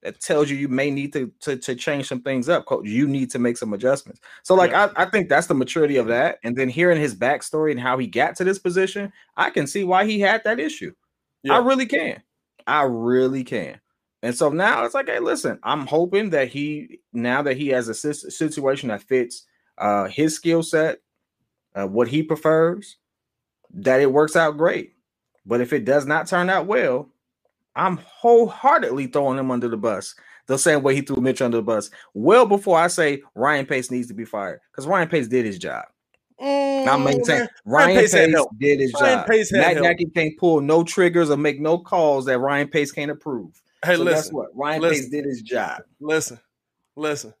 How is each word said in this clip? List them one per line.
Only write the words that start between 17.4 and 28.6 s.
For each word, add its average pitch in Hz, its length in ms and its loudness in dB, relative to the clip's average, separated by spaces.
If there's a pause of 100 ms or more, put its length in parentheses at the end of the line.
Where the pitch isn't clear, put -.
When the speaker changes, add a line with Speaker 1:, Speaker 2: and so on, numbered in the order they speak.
Speaker 1:
that 139 160 -2
he 143 120 -4
has 127 200 0
a 110 40 -6
sis-, - 440 -8
situation 139 520 -2
that 104 140 -8
fits, 123 420 -4 (320)
uh, 101 300 0
his 156 280 -2
skill 165 280 0
set, 160 360 -2 (760)
uh, 98 120 -4
what 113 220 0
he 151 140 -2
prefers, 160 720 0 (760)
that 127 280 2
it 139 100 4
works 151 260 2
out 151 200 2
great. 170 380 -2 (500)
But 113 160 0
if 123 120 -4
it 135 100 -2
does 135 220 2
not 156 220 -2
turn 180 220 0
out 185 180 0
well, 156 420 -2 (680)
I'm 175 220 -2
wholeheartedly 233 1120 2